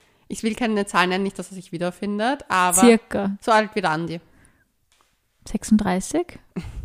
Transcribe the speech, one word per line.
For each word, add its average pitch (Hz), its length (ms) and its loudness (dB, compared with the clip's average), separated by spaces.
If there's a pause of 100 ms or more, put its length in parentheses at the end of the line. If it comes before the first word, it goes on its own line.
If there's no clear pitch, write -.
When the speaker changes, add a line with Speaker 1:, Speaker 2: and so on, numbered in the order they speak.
(300)
Speaker 1:
Ich - 120 -12
will 220 140 -2
keine 214 300 -2
Zahl 180 220 2
nennen, 190 180 0
nicht, 190 120 -8
dass 185 140 -14
er 190 40 -16
sich 175 180 -16
wiederfindet, 208 760 -4
aber 180 320 2
Speaker 2:
Circa. 208 600 4
Speaker 1:
so 233 100 0
alt 214 240 4
wie 208 60 -4
der 180 100 0
Andi. 165 300 -6 (1200)
Speaker 2:
Sechsunddreißig? 214 920 -2 (460)